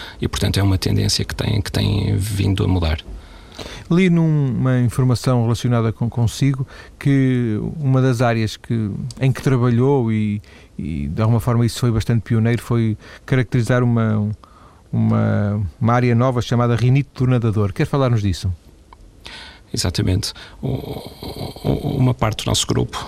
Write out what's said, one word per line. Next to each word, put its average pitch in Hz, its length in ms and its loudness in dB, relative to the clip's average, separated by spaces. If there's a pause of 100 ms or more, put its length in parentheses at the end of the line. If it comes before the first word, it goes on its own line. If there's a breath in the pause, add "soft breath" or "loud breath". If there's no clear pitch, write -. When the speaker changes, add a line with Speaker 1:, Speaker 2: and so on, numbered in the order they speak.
(200 loud breath)
Speaker 1:
e, - 80 -2
portanto, - 320 -2
é 98 40 2
uma 98 160 2
tendência 104 440 0
que - 120 -10
tem, - 260 -2
que - 100 -6
tem 101 460 0
vindo 98 480 -2
a - 20 0
mudar. 82 320 0 (920 loud breath)
Speaker 2:
Li 180 180 4
numa 139 680 2
informação 123 640 2
relacionada 117 500 0
com, 117 160 -4
consigo 131 580 0 (300 loud breath)
que 127 640 2 (200)
uma 131 220 2
das 127 200 2
áreas 113 360 0
que, 113 320 -2 (300)
em 131 120 2
que - 100 -4
trabalhou 123 680 2
e, 107 300 0 (380 loud breath)
e 73 280 -4
de 82 140 -4
alguma 113 180 4
forma 120 240 2
isso 113 160 -2
foi 120 120 2
bastante 110 300 0
pioneiro, 117 380 0
foi 113 380 0 (260 loud breath)
caracterizar 123 600 2
uma, 110 480 2 (600 loud breath)
uma, 107 680 0 (180)
uma 113 140 2
área 123 220 4
nova 123 260 2
chamada 120 340 0
rinite 123 380 2
do 127 140 0
nadador. 110 440 2
Quer 156 140 -2
falar-nos 127 380 0
disso? 95 280 -2 (1200 loud breath)
Speaker 1:
Exatamente. - 600 -2 (280 loud breath)
O, - 60 -6
o, - 1300 -6
uma 127 160 2
parte 110 300 -2
do - 40 -8
nosso - 200 0
grupo 117 400 -2